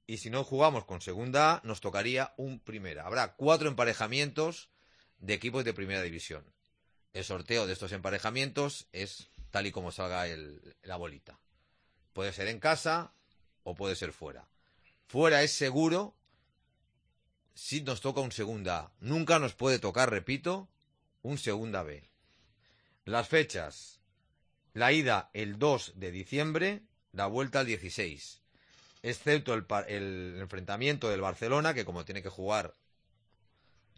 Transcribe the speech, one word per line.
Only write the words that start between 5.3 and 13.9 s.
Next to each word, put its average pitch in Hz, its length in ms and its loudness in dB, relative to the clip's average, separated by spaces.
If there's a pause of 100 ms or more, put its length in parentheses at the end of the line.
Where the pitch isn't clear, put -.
equipos 120 300 -2
de 113 100 0
Primera 95 280 -2
División. 82 440 -8 (680)
El 95 100 -6
sorteo 107 420 0
de 92 80 -2
estos 92 180 -8
emparejamientos 113 1000 -2
es - 380 -10 (200)
tal 101 180 0
y 92 40 -2
como 87 200 -6
salga 90 360 -2
el, 78 560 -12
la 92 140 -8
bolita. 78 420 -12 (720)
Puede 95 200 -2
ser 98 140 -2
en 113 120 -4
casa 160 540 2 (500)
o 87 120 -8
puede 95 200 -2